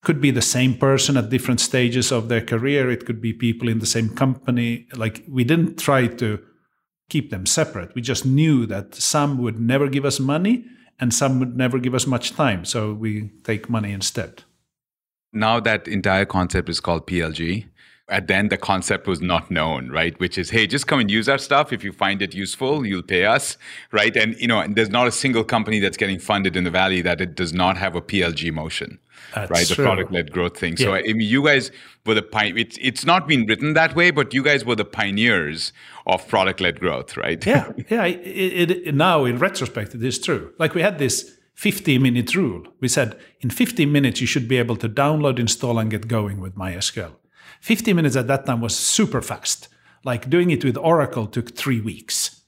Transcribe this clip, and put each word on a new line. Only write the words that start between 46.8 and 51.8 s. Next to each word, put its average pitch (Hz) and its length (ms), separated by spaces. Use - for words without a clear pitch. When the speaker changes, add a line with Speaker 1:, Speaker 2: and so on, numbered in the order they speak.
Speaker 1:
Fifteen 220 360
minutes 147 200
at 123 120
that 131 180
time 120 160
was 113 160
super - 420
fast. - 480
Like, 123 260
doing 175 220
it 131 120
with 127 140
Oracle 143 480
took 117 300
three 120 260